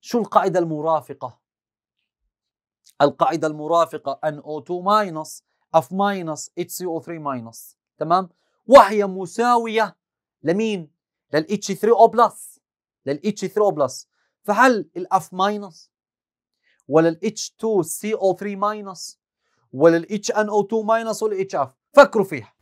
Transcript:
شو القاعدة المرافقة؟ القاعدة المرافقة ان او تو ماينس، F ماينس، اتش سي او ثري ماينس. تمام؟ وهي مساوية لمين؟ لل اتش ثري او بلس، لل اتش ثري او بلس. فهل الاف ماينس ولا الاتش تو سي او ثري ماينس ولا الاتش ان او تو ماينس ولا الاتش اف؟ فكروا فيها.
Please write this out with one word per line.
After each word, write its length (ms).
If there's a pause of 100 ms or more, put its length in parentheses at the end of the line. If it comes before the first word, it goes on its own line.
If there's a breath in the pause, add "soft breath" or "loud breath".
شو 180
القاعدة 400
المرافقة؟ 800 (1600)
القاعدة 460
المرافقة 760
ان 160
او 200
تو 220
ماينس، 640 (340)
F 160
ماينس، 640
اتش 160
سي 120
او 160
ثري 180
ماينس. 580 (200)
تمام؟ 320 (380)
وهي 380
مساوية 920 (460)
لمين؟ 500 (400)
لل 200
اتش 180
ثري 200
او 160
بلس، 520 (460)
لل 220
اتش 180
ثري 180
او 80
بلس. 360 (360)
فهل 540
الاف 360
ماينس 580 (960)
ولا 220
الاتش 420
تو 300
سي 320
او 240
ثري 180
ماينس 640 (520)
ولا 260
الاتش 340
ان 180
او 120
تو 220
ماينس 400
ولا 120
الاتش 200
اف؟ 200 (180)
فكروا 320
فيها. 360